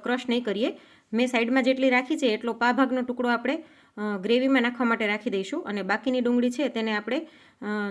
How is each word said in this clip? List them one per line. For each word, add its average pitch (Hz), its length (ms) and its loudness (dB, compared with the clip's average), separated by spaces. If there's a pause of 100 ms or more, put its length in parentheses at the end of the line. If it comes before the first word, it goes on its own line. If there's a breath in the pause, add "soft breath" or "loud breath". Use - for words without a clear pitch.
ક્રશ 247 240 -2
નહીં 240 160 0
કરીએ. 220 340 -2 (340 loud breath)
મેં 233 140 2
સાઈડમાં 247 360 2
જેટલી 262 280 4
રાખી 262 260 2
છે 285 100 0
એટલો 220 260 0
પા 233 200 2
ભાગનો 254 300 2
ટુકડો 247 260 -2
આપણે, 240 360 0 (320 loud breath)
અ, 208 260 -4
ગ્રેવીમાં 254 400 4
નાખવા 240 240 -2
માટે 226 200 0
રાખી 208 240 -2
દઈશું 196 340 -4
અને 202 180 -4
બાકીની 220 380 0
ડુંગળી 240 300 2
છે 262 180 -2
તેને 220 240 -4
આપણે, 233 340 -4 (360 loud breath)
અ, 208 280 -4